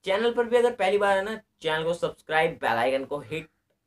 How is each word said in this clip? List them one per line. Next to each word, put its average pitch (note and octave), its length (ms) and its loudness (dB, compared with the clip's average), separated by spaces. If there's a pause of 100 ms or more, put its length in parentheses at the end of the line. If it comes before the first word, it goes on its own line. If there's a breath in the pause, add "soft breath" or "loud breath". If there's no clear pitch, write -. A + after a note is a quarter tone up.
Channel A3 280 0
पर A#3 120 0
भी A#3 120 0
अगर A#3 180 4
पहली G3 240 0
बार G3 180 4
है F#3+ 80 0
ना, G#3+ 160 -8 (220)
channel D#3+ 220 -2
को E3+ 100 0
subscribe, D#3+ 680 -2
bell A2+ 160 0
icon C3 260 0
को C#3+ 160 -6
हिट D#3 280 -10 (380)